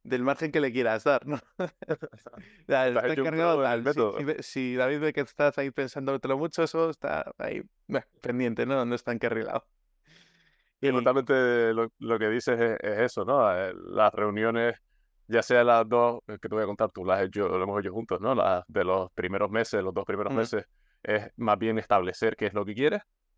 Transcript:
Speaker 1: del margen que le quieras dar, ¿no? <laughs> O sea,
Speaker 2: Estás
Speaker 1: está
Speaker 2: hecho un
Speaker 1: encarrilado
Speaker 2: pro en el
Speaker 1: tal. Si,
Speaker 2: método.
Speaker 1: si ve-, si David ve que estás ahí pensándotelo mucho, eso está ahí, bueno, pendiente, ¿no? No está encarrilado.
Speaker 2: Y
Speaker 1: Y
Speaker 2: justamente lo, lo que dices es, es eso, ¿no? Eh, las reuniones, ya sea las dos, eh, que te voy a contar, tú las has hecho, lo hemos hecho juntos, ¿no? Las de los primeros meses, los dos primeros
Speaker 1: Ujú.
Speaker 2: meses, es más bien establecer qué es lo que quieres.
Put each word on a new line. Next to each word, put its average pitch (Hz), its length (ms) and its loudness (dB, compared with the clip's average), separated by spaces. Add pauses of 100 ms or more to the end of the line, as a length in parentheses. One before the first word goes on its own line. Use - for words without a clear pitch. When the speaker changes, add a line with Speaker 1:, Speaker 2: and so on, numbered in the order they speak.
Speaker 1:
del 123 200 -2
margen 139 280 -2
que 156 100 2
le 135 100 0
quieras 113 320 0
dar, 139 240 2
¿no? 143 100 -6 (200)
<laughs> - 560 -8
O - 40 -20
sea, - 720 -2
Speaker 2:
Estás - 0 -
Speaker 1:
está 120 200 2
Speaker 2:
hecho 151 160 0
un 131 40 0
Speaker 1:
encarrilado 165 300 2
Speaker 2:
pro 135 80 2
en 123 80 2
el 117 100 -2
Speaker 1:
tal. 143 100 2
Si, 147 60 0
Speaker 2:
método. 107 200 2
Speaker 1:
si 147 60 -4
ve-, 151 180 -4
si 127 320 -4
David 131 240 0
ve 151 140 -2
que 147 80 -4
estás 143 360 0
ahí 139 140 -4
pensándotelo 135 680 -4
mucho, 160 260 -2
eso 165 260 0
está - 480 -6
ahí, - 240 -6 (260)
bueno, 135 180 -4 (160)
pendiente, 120 440 -2
¿no? 131 200 0
No 120 100 -2
está 123 160 -8
encarrilado. 117 560 -4 (1120)
Speaker 2:
Y 139 80 0
Speaker 1:
Y 135 40 4
Speaker 2:
justamente 123 840 4
lo, 113 260 -2
lo 113 200 -2
que 107 100 0
dices 117 300 0
es, 117 220 2
es 104 180 -2
eso, 117 260 0
¿no? 120 260 4
Eh, 92 240 -2
las 92 380 2
reuniones, 113 600 0 (520)
ya 113 140 2
sea 120 220 4
las 117 260 6
dos, 120 380 4
eh, 107 120 -10
que - 100 -10
te 104 60 -4
voy 110 80 0
a 92 40 -2
contar, 101 240 -2
tú 92 120 -10
las 92 160 2
has 95 80 2
hecho, 98 220 0
lo 92 140 0
hemos 101 160 0
hecho 95 120 -4
juntos, 110 300 -4
¿no? 123 140 0
Las 95 320 2
de 95 160 -2
los 92 300 0
primeros 98 360 -2
meses, 107 340 -2
los 92 100 -4
dos 92 120 -4
primeros 98 260 -4
Speaker 1:
Ujú. 131 80 0
Speaker 2:
meses, 113 260 -2 (380)
es 107 340 -4
más 110 200 2
bien 110 220 -2
establecer 101 560 0
qué 107 120 -4
es 92 60 -4
lo 104 100 -4
que 101 120 -10
quieres. 151 260 0 (360)